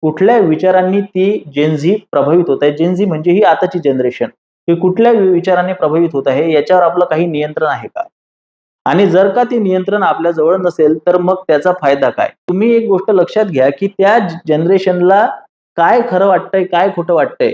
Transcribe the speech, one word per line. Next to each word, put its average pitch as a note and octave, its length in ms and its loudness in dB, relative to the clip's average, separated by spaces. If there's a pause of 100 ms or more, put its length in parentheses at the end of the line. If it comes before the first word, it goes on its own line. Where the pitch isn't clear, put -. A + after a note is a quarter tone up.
कुठल्या F#3+ 360 0
विचारांनी F#3 640 0
ती G3+ 420 -2 (120)
जेन D3+ 200 0
झी D#3 200 0 (160)
प्रभावित D3+ 360 2
होत C#3 140 0
आहे, D3 100 2
जेन E3 240 -2
झी G3 100 -2
म्हणजे E3 260 -2
ही F#3+ 100 2
आताची F3+ 380 0
जनरेशन, C3 460 -2 (440)
ही E3+ 60 2
कुठल्या F#3 360 2
वि-, G3 200 2
विचाराने F3+ 420 0
प्रभावित E3 400 0
होत C3+ 120 -4
आहे, C#3+ 280 0
याच्यावर F3 300 2
आपलं F3 220 2
काही E3 200 -2
नियंत्रण D3+ 420 -4
आहे A#2 200 -6
का? - 160 -10 (840)
आणि F#3+ 240 2
जर F#3 200 2
का A#3 140 -2
ते A#3+ 160 -2
नियंत्रण G3 440 -2
आपल्या E3 280 0
जवळ D#3+ 240 0
नसेल, E3+ 420 0
तर F3 200 0
मग F3+ 180 0 (120)
त्याचा D#3 240 0 (100)
फायदा C#3 280 0
काय? A2 200 -2 (200)
तुम्ही G3+ 260 0
एक A3+ 120 0
गोष्ट G3 240 0
लक्षात G3 340 0
घ्या C#3 240 0 (100)
की G3 80 -2
त्या G3+ 320 2
ज-, F3 180 -6 (100)
जनरेशनला F3+ 760 2 (500)
काय F#3 340 2
खरं F#3 180 2
वाटतंय, F#3+ 360 0
काय F3+ 320 0
खोटं E3+ 180 -2
वाटतंय. C3 400 0